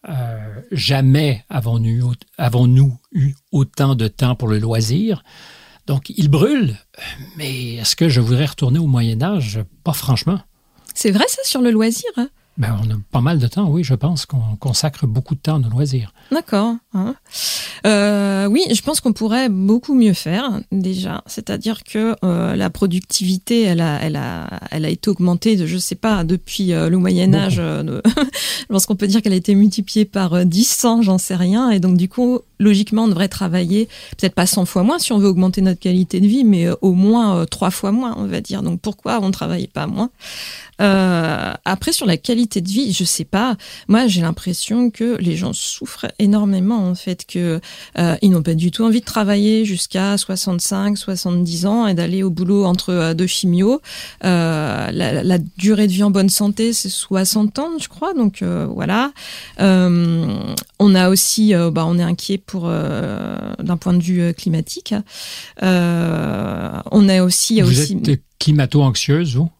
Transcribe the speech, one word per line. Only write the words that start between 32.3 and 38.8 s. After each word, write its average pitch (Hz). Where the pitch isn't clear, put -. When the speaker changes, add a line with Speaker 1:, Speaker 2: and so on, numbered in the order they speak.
Speaker 2:
logiquement, 208
on 226
devrait 190
travailler 185
peut-être 185
pas 180
cent 180
fois 180
moins 294
si -
on 208
veut 202
augmenter 185
notre 185
qualité 185
de 202
vie, 247
mais, 180
euh, 175
au 190
moins, 202
euh, 165
trois -
fois 196
moins, 240
on 202
va 170
dire. 196
Donc, 170